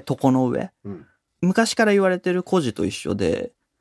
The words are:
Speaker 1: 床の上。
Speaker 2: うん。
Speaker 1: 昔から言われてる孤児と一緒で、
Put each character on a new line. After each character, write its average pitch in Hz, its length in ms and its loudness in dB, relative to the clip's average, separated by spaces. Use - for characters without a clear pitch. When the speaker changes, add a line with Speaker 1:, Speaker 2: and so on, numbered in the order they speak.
Speaker 1:
床 135 260 0
の 127 160 2
上。 127 240 -4
Speaker 2:
う 202 60 -12
ん。 185 160 -14
Speaker 1:
昔 190 360 0
か 233 80 2
ら 214 80 4
言 202 100 4
わ 190 60 2
れ 180 100 0
て 180 140 -2
る 180 100 0
孤 185 180 2
児 123 140 -2
と 87 100 -4
一 92 100 -4
緒 - 200 -4
で、 - 380 -2